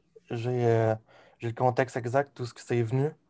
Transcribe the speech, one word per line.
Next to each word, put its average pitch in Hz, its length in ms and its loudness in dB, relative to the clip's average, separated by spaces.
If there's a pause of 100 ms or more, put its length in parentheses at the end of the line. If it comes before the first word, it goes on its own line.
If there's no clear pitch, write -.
(320)
J'ai, 123 340 -2
euh, 113 300 4 (440)
j'ai 117 100 -6
le 113 40 -4
contexte 127 440 0
exact, 123 380 -2
tout 127 100 -6
ce 117 80 -12
qui - 100 -18
s'est 120 200 0
venu. 131 260 0 (200)